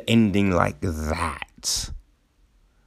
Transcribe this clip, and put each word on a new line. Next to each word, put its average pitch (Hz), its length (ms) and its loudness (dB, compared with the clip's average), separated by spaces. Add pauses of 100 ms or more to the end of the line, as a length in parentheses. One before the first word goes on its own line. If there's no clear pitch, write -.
ending 101 440 4
like 95 300 0
that, 80 1080 -6 (960)